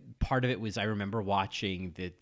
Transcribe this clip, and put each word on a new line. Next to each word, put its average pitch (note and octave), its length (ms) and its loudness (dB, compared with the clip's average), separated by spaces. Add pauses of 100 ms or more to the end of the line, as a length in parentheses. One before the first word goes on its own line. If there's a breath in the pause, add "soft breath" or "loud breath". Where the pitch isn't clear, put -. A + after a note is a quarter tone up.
(200)
part B2+ 240 2
of B2 60 4
it G2+ 100 0
was G#2+ 160 -2
I G#2+ 60 2
remember G#2 400 0
watching F#2+ 760 0
the F2+ 260 -6